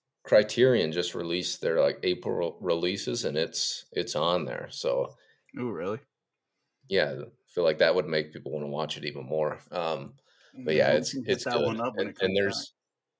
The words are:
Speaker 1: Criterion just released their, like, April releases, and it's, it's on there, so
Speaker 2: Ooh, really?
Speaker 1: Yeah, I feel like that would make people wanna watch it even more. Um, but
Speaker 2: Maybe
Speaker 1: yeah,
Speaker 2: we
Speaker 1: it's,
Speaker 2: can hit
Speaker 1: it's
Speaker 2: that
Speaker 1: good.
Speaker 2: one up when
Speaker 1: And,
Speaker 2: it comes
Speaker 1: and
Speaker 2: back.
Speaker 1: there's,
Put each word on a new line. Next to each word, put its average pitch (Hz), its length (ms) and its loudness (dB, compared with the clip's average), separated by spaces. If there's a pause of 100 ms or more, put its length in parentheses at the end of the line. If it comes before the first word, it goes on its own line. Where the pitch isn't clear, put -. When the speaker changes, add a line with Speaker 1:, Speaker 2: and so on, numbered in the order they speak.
(240)
Speaker 1:
Criterion 110 680 4
just 85 220 -2
released 87 480 -4
their, 82 180 2
like, 71 240 2
April 90 560 -2
releases, 92 640 0
and 76 140 -2
it's, - 540 -4
it's - 240 -4
on 82 300 2
there, 58 240 -8
so 67 460 -2 (420)
Speaker 2:
Ooh, 123 120 -4
really? 95 300 -6 (880)
Speaker 1:
Yeah, 82 240 0
I 67 120 -8 (220)
feel 87 180 0
like 80 140 4
that 82 160 6
would 87 120 2
make 78 260 -2
people 71 200 -10
wanna 73 160 -6
watch 73 280 -4
it 78 80 -12
even 69 220 -8
more. 76 340 -2 (100)
Um, 80 460 -4 (480)
but 78 100 2
Speaker 2:
Maybe - 0 -
Speaker 1:
yeah, 69 180 6
Speaker 2:
we - 20 6
Speaker 1:
it's, 78 160 0
Speaker 2:
can 131 140 -6
hit 104 180 0
Speaker 1:
it's - 20 -8
Speaker 2:
that 123 160 0
Speaker 1:
good. - 20 2
Speaker 2:
one 113 180 0
up 117 160 -4
when 101 100 -2
Speaker 1:
And, - 20 -8
Speaker 2:
it - 80 -14
comes 95 120 0
Speaker 1:
and 95 160 0
Speaker 2:
back. 101 100 0
Speaker 1:
there's, - 200 -8 (460)